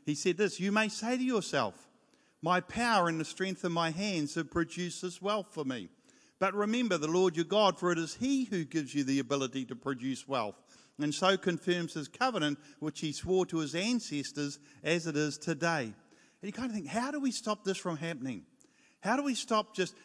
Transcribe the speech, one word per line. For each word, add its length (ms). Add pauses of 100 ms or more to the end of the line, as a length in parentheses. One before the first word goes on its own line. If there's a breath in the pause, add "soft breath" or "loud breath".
he 100
said 220
this, 220
"You 120
may 160
say 300
to 60
yourself, 680 (520 soft breath)
'My 200
power 480
and 100
the 60
strength 400
of 60
my 180
hands 460
have 160
produced 500
this 200
wealth 300
for 140
me.' 240 (500 soft breath)
But 140
remember 440
the 100
Lord 280
your 100
God, 340
for 120
it 60
is 180
he 300
who 180
gives 300
you 100
the 160
ability 460
to 100
produce 520
wealth, 280 (440 loud breath)
and 160
so 220
confirms 560
his 160
covenant, 500 (200 loud breath)
which 200
he 140
swore 320
to 140
his 140
ancestors 840 (240 loud breath)
as 240
it 80
is 220
today." 460
And 100 (500 soft breath)
you 80
kind 180
of 40
think, 140
how 220
do 120
we 100
stop 320
this 140
from 180
happening? 500 (540 soft breath)
How 160
do 80
we 100
stop 400
just, 320